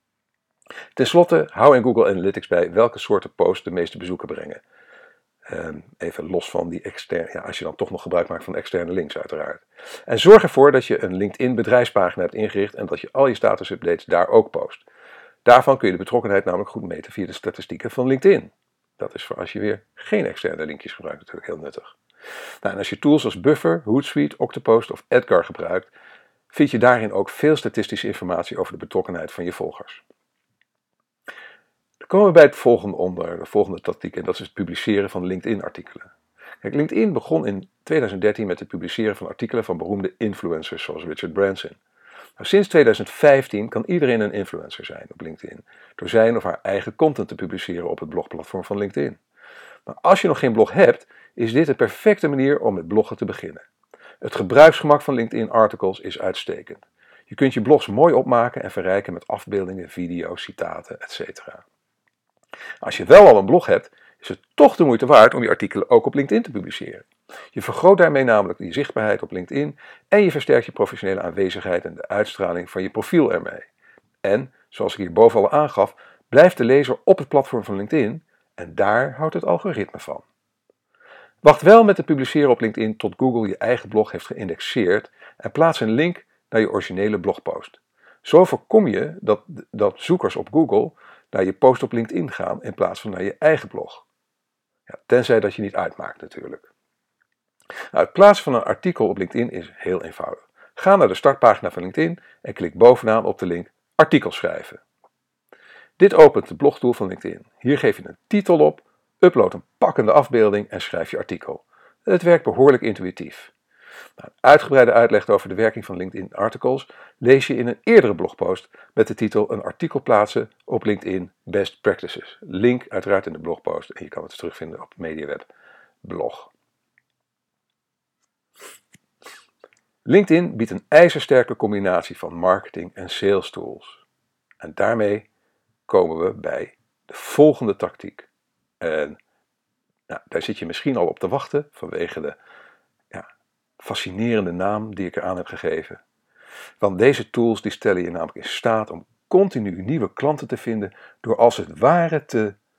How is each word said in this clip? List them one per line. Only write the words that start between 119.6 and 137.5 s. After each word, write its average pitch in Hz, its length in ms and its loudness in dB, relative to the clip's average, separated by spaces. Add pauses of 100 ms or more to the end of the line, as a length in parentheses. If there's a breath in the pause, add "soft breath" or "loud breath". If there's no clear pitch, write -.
artikel - 400 -8
plaatsen 113 480 0 (140)
op 120 200 -6
LinkedIn 95 480 -6 (100)
Best - 380 -6
Practices. - 600 -6
Link 123 480 -2
uiteraard 98 380 -4
in 87 60 -10
de 78 60 -14
blogpost - 520 -8
en - 140 -18
je - 60 -20
kan - 120 -14
het - 160 -20
terugvinden 80 440 -14
op - 140 -20
MediaWeb 78 500 -10 (540 soft breath)
blog. - 520 -10 (3500 loud breath)
LinkedIn 175 540 2
biedt 110 140 -4
een - 180 -12
ijzersterke 147 680 4
combinatie 98 640 -4
van 85 160 -14
marketing 90 600 -4
en 90 140 -16
sales 98 420 -2
tools. - 560 -16 (500)
En 78 180 -18
daarmee 104 560 -2 (540)
komen 85 400 0
we 98 100 -4
bij - 400 -10 (300)
de - 100 -20
volgende 139 640 2